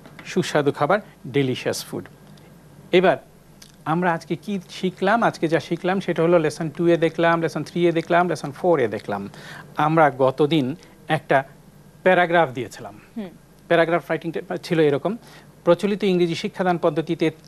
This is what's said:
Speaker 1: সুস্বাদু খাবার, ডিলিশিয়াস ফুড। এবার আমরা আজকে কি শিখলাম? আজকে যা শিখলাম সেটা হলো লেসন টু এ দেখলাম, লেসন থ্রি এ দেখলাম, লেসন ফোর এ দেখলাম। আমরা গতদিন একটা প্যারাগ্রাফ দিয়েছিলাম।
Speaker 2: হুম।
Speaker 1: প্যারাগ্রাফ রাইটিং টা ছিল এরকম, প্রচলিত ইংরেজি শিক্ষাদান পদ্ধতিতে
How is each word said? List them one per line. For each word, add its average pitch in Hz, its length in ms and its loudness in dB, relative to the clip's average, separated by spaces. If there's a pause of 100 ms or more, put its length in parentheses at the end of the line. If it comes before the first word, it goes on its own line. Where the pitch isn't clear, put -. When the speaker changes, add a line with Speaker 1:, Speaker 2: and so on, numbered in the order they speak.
(260)
Speaker 1:
সুস্বাদু 147 460 0
খাবার, 156 280 0 (280)
ডিলিশিয়াস 131 580 -2
ফুড। 104 200 -10 (880)
এবার 180 260 4 (680)
আমরা 170 280 0
আজকে 165 220 -6
কি 202 240 -8 (100)
শিখলাম? 196 540 -2
আজকে 165 240 -2
যা 156 120 2
শিখলাম 185 400 -4
সেটা 170 240 -2
হলো 170 160 4
লেসন 156 300 -2
টু 170 180 -2
এ 170 100 6
দেখলাম, 165 440 0
লেসন 160 220 -4
থ্রি 175 240 -2
এ 170 40 4
দেখলাম, 170 380 0
লেসন 147 220 -6
ফোর 170 280 0
এ 120 80 2
দেখলাম। 101 420 -6 (480)
আমরা 151 400 4
গতদিন 139 580 2 (320)
একটা 151 360 0 (600)
প্যারাগ্রাফ 175 500 4
দিয়েছিলাম। 107 460 -10 (180)
Speaker 2:
হুম। 196 120 -10 (380)
Speaker 1:
প্যারাগ্রাফ 165 440 2
রাইটিং 160 200 -4
টা 175 260 -8
ছিল 165 220 -2
এরকম, 160 380 2 (460)
প্রচলিত 196 400 2
ইংরেজি 175 320 2
শিক্ষাদান 180 420 -2
পদ্ধতিতে 160 540 -2 (160)